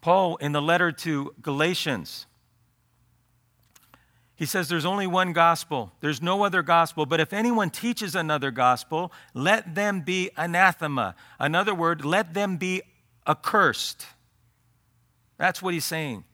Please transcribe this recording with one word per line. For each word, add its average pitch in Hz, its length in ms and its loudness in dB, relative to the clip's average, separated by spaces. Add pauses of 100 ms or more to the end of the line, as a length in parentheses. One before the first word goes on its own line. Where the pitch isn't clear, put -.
Paul, 185 360 2
in 143 160 -4
the 147 80 0
letter 165 320 2
to 147 480 -6
Galatians, 143 840 -4 (2000)
he 156 100 -4
says 175 220 -2
there's 160 160 -2
only 196 240 0
one 185 240 2
gospel. 156 680 2
There's 147 240 -4
no 190 220 2
other 185 180 2
gospel. 160 440 2
"But 160 120 0
if 156 140 0
anyone 214 380 0
teaches 214 440 -6
another 151 380 -2
gospel, 127 580 0 (240)
let 175 400 0
them 202 280 0
be 180 340 -2
anathema." 160 800 0 (240)
In 151 160 0
other 196 180 0
words, 165 300 0
let 165 300 0
them 196 220 -2
be 185 260 -4 (440)
accursed. - 800 0 (1300)
That's 175 220 0
what 185 140 -2
he's 156 100 -4
saying. 147 500 -6